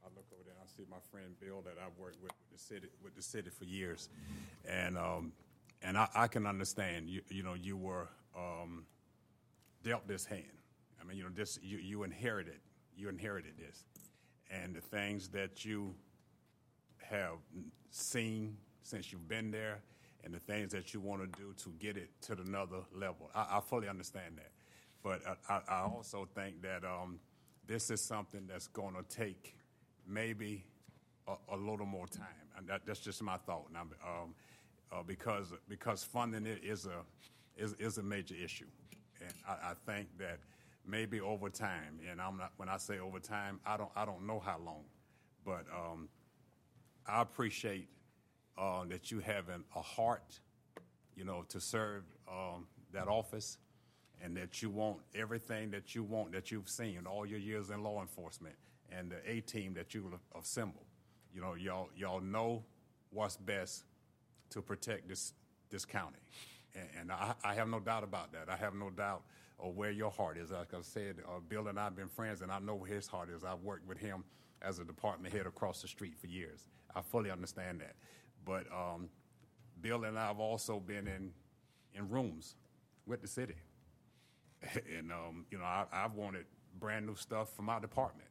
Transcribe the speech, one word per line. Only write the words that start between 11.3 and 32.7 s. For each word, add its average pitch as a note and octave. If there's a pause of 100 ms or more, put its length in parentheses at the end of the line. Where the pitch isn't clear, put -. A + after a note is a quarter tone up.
this, G2+
you, G2
you G2+
inherited, F#2+ (360)
you G2+
inherited F#2
this. D#2 (640)
And F#2
the E2
things G2+
that F#2+
you G#2 (1040)
have F2+ (160)
n-, F2 (180)
seen A2 (260)
since F#2+
you've E2+
been A2
there G#2+ (420)
and E2+
the F2
things G#2
that F#2+
you G#2+
wanna G2
do G2 (120)
to F#2 (100)
get G#2
it F2 (120)
to A2+
another F#2 (160)
level, F2+
I, G#2
I G#2
fully A2
understand F2+
that. D#2 (500)
But F#2
I, F#2
I, F#2+
I F#2
also G2+
think G2
that, F#2
um, F2+ (480)
this A2
is G#2+
something G2+
that's F#2
gonna F#2+
take - (520)
maybe G#2 (640)
a, - (180)
a G2
little G#2
more F#2
time. G#2 (300)
And F#2
that, F#2+